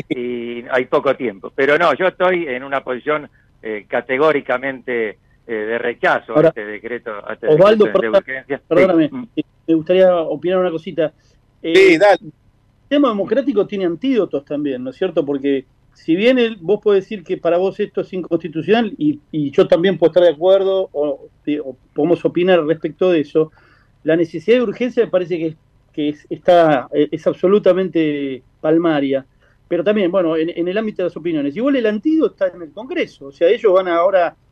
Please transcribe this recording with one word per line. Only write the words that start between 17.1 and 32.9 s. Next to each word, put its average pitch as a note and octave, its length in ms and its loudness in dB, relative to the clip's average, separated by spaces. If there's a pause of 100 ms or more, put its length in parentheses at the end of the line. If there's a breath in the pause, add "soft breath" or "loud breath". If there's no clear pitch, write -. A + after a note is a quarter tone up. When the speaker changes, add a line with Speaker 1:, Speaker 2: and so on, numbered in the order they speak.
Speaker 2:
que F#3+ 140 -6
para E3+ 180 0
vos F#3 240 -2
esto F#3+ 220 -6
es - 100 -14
inconstitucional, F3+ 840 -2
y, D3+ 200 0 (120)
y D3 200 -4
yo F#3 160 4
también F3+ 300 2
puedo D#3+ 140 4
estar F3 140 4
de E3+ 60 6
acuerdo, F#3+ 640 2
o, D3 360 -4 (360)
o C3 120 -12 (180)
podemos D#3+ 300 0
opinar E3+ 400 2
respecto D#3+ 460 -2
de E3 100 2
eso, D#3 300 -2 (540 soft breath)
la D#3 100 2
necesidad F3 440 0
de B3 40 0
urgencia A#3 420 -2
me - 60 -8
parece F3+ 280 -2
que, D#3+ 180 -6 (360)
que D3 180 -4
es, D3 180 -10
está, D#3 640 4
eh, D3 180 2
es D#3 160 -6
absolutamente E3 1160 0 (180)
palmaria. D#3 640 0 (440)
Pero E3+ 140 -2
también, G3 300 0
bueno, E3+ 240 0
en, D#3+ 140 -2
en E3+ 180 -6
el F#3 100 -4
ámbito G#3+ 240 -6
de F3 60 -2
las - 80 -10
opiniones. D3+ 400 -4
Igual C4+ 180 0
el A#3+ 120 0
antídoto A#3 480 0
está F3+ 200 -4
en F3 80 -16
el D3+ 100 -18
Congreso. C4 540 -8